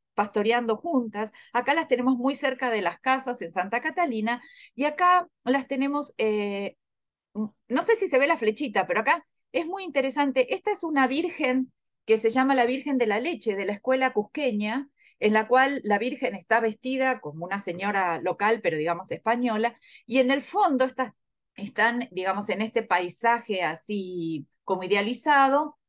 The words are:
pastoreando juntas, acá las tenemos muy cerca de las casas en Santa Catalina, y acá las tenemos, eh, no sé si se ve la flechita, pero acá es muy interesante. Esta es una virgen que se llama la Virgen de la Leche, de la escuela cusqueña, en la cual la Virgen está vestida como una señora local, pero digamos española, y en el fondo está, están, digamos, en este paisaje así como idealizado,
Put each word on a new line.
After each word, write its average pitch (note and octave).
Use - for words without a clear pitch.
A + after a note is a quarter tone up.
pastoreando G#3+
juntas, A3+
acá B3
las E4
tenemos B3
muy C4
cerca C4
de G#3
las E3+
casas B3+
en G3+
Santa G3+
Catalina, B3
y C4+
acá F4+
las C4
tenemos, C#4
eh, G#3
no A3
sé A4
si G4
se B3+
ve C#4
la B3
flechita, G#3+
pero F3+
acá D4
es E4
muy F#4+
interesante. C4+
Esta G4+
es F4+
una C#4+
virgen C4
que A3
se A3+
llama C4
la A#3+
Virgen C4+
de A#3
la G#3
Leche, B3
de G3
la G3+
escuela C4
cusqueña, A3
en G#3+
la G#3+
cual C4
la G#3
Virgen A#3+
está A3
vestida B3+
como D#3
una G3
señora F#3
local, G3+
pero E3
digamos E3+
española, A3+
y A#3+
en B3+
el C#4
fondo D#4+
está, B3+
están, A3+
digamos, F#3+
en G3
este A3
paisaje G3
así E3
como F#3
idealizado, C4+